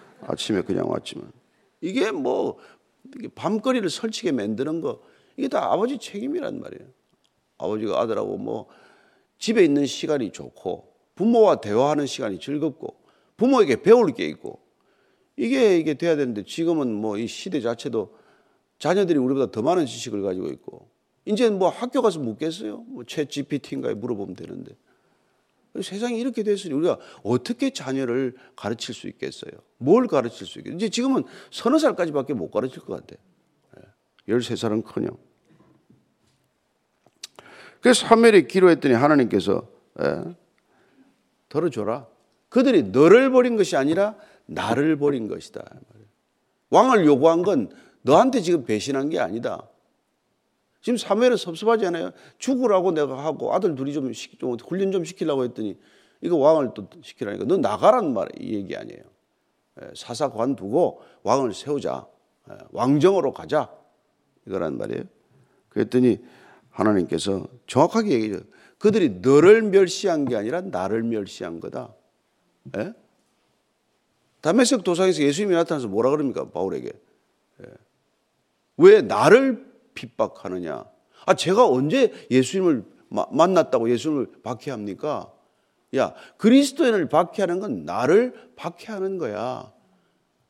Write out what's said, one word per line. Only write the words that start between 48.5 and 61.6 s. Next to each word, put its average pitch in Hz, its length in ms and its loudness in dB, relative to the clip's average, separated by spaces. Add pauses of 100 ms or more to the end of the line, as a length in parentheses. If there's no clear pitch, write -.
배신한 135 440 -4
게 - 100 -4
아니다. 107 500 -6 (1120)
지금 233 160 -2
사무엘은 226 400 2
섭섭하지 214 500 0
않아요? 175 240 -4 (260)
죽으라고 208 540 2
내가 139 320 -2
하고 139 300 -2
아들 185 220 0
둘이 135 180 -6
좀 135 200 -4
시-, - 240 -16
좀 123 180 -6
훈련 190 360 -4
좀 185 120 -2
시키려고 156 400 -4
했더니 110 360 -8 (420)
이거 170 160 0
왕을 143 380 4
또 98 120 -12 (140)
시키라니까 98 440 -8
너 170 120 2
나가란 147 560 2
말, 95 160 -4 (100)
이 - 140 -10
얘기 98 220 -8
아니에요. - 260 -14 (800)
예, - 140 -18
사사 123 340 -6
관두고 113 720 -2 (220)
왕을 123 300 0
세우자. 98 540 -8 (440)